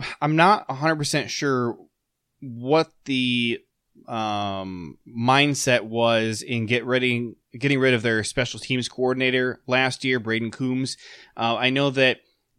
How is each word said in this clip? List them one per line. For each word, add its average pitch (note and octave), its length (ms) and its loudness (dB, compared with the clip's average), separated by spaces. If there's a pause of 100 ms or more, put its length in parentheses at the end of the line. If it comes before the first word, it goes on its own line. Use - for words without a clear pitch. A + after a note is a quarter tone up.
(220)
I'm D3+ 140 2
not F3 340 4
a C3+ 60 -6
hundred D#3 220 0
percent C#3+ 340 -4
sure B2+ 480 -2 (640)
what C3+ 500 0 (140)
the, B2 540 0 (480)
um, G2 880 -6 (100)
mindset B2+ 760 2
was A2+ 580 2
in A#2 240 -2
get A#2 180 0
ready, B2 520 0 (220)
getting C#3 220 0
rid C3 140 4
of A2+ 80 2
their A2 220 0
special A#2+ 360 -4
teams B2 300 -4
coordinator B2+ 760 0
last B2+ 380 0
year, C3 160 0
Braden A2+ 320 -2
Coombs. C3 460 -4 (400)
Uh, A#2 180 0
I B2 140 0
know C#3 220 2
that C3 260 2 (420)